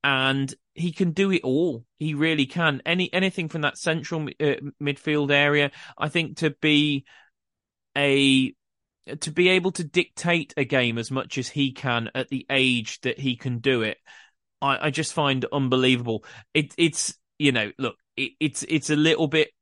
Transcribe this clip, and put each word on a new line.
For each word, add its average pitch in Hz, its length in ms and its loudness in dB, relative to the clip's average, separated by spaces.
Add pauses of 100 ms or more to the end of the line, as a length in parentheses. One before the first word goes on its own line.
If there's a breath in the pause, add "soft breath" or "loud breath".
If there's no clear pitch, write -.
and 135 480 0 (220)
he 170 180 -4
can 175 200 0
do 196 200 0
it 180 120 0
all. 131 420 0 (140)
He 151 160 -4
really 151 320 2
can. 156 400 0
Any, 180 260 0
anything 180 360 -2
from 160 120 -6
that 147 160 -2
central 160 440 -4
mi-, 147 180 -6
uh, 147 160 2 (260)
midfield 143 480 -2
area. 143 400 4 (260 loud breath)
I 151 140 -2
think 156 280 -4
to 151 220 0
be 147 460 2 (920 soft breath)
a, 139 600 4 (640)
to 160 120 -8
be 180 180 4
able 185 240 2
to 175 100 -6
dictate 170 720 -2
a 143 60 0
game 120 340 0
as 117 140 -6
much 131 260 -6
as 123 120 -6
he 139 220 0
can 120 440 -2
at 127 140 -4
the 131 200 -8
age 131 520 0
that 127 180 -4
he 131 160 -2
can 120 240 -6
do 123 240 2
it, 107 140 -4 (640 loud breath)
I, 139 280 0
I - 20 2
just 147 240 -6
find 135 380 0
unbelievable. 127 720 2 (320 loud breath)
It, 151 240 0
it's, - 360 0 (220)
you 143 140 4
know, 110 260 0
look, 123 200 -4 (200)
it, 131 220 -6
it's, 151 240 -2
it's 156 260 -2
a 151 60 2
little 156 320 2
bit 156 220 2 (120)